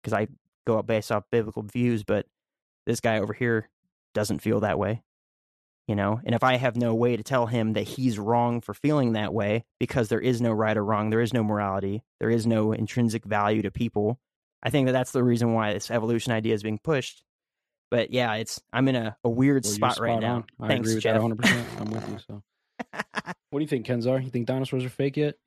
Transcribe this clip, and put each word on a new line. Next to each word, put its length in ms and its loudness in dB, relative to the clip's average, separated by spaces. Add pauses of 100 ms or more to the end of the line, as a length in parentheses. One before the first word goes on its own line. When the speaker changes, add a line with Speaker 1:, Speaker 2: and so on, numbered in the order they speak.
Speaker 1:
'cause 100 -2
I 140 0 (400)
go 100 2
up 80 -2
based 260 -2
off 200 0
biblical 320 -2
views, 400 0
but 240 0 (580)
this 140 0
guy 200 0
over 140 -2
here 360 0 (440)
doesn't 260 -2
feel 200 2
that 180 0
way, 240 -2 (880)
you 80 0
know? 280 0
And 120 0
if 80 0
I 140 4
have 180 0
no 180 0
way 240 2
to 60 -8
tell 240 0
him 260 0
that 100 0
he's 360 -2
wrong 420 0
for 140 -10
feeling 380 2
that 200 -2
way 320 0 (140)
because 300 0
there 120 0
is 200 0
no 100 2
right 260 2
or 80 0
wrong, 240 0
there 120 2
is 120 0
no 100 2
morality, 600 -2 (160)
there 100 0
is 160 2
no 280 2
intrinsic 520 0
value 380 2
to 80 -2
people, 480 -2 (440)
I 80 0
think 160 4
that 60 2
that's 180 0
the 120 2
reason 300 4
why 200 0
this 180 -6
evolution 400 0
idea 220 0
is 100 -2
being 160 -4
pushed. 440 -4 (680)
But 180 0
yeah, 260 0
it's, 240 -6 (140)
I'm 140 2
in 80 2
a, 280 -2
a 60 2
weird 340 4
Speaker 2:
Well, 80 -2
you're 40 -2
Speaker 1:
spot 240 0
right 140 0
Speaker 2:
spot 80 0
Speaker 1:
now. 160 0
Speaker 2:
on. 80 -6 (140)
I 100 -4
Speaker 1:
Thanks, 180 2
Speaker 2:
agree 80 2
with 80 -2
Speaker 1:
Jeff. 100 2
Speaker 2:
that 60 4
a 20 4
hundred 160 0
percent. 300 2 (120)
I'm 120 -6
with 180 -6
you. 80 -10 (100)
So, 160 -14 (480)
Speaker 1:
<laughs> 0 - (600)
Speaker 2:
what 80 -4
do 20 -2
you 60 -2
think, 180 -2
Kenzar? 380 0
You 80 -8
think 160 -2
dinosaurs 360 -2
are 60 -6
fake 280 -2
yet? 180 -2 (100)